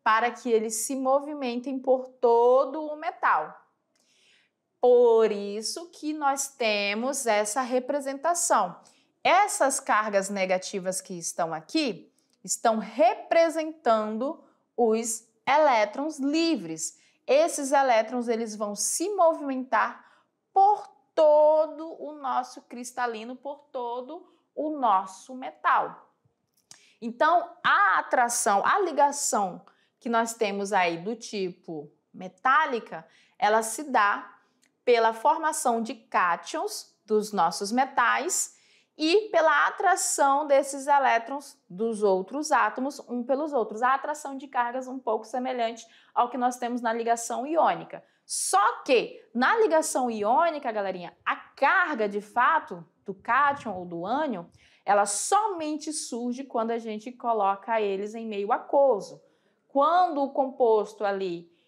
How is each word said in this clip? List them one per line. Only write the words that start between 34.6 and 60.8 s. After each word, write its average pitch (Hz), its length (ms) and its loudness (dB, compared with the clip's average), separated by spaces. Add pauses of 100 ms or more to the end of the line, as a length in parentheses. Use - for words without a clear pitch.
pela 226 300 4
formação 302 680 0
de 233 140 -6
cátions 226 1000 -4 (140)
dos 214 260 0
nossos 185 380 0
metais 254 880 0 (400)
e 370 320 2
pela 311 380 4
atração 339 760 2
desses 285 440 0
elétrons 262 680 0 (140)
dos 208 320 -4
outros 214 480 0
átomos 254 480 0 (100)
um 247 140 -6
pelos 285 300 -2
outros. 220 280 -2
A 254 140 4
atração 277 420 -6
de 269 120 -14
cargas 254 400 -4
um 262 100 -10
pouco 226 260 -4
semelhante 247 600 -6 (260)
ao 240 160 2
que 247 80 -8
nós 247 200 -2
temos 240 260 -6
na 233 100 0
ligação 233 540 -4
iônica. 233 560 0 (240)
Só - 560 0
que 220 500 0
na 269 260 2
ligação 311 520 2
iônica, 269 640 0
galerinha, 190 520 -6
a 262 120 -2
carga 311 720 0
de 202 120 -6
fato 240 640 0 (220)
do 202 80 -10
cátion 262 580 -2
ou 185 120 -8
do 175 200 -8
ânion, 226 420 -4 (380)
ela 202 220 4
somente 320 840 -2
surge 247 500 -6
quando 233 300 -4
a 233 60 -2
gente 220 340 -10
coloca 220 680 0
eles 202 360 -4
em 226 100 -10
meio 202 260 -4
aquoso. 262 720 0 (500)
Quando 311 500 2
o 262 80 -2
composto 233 720 0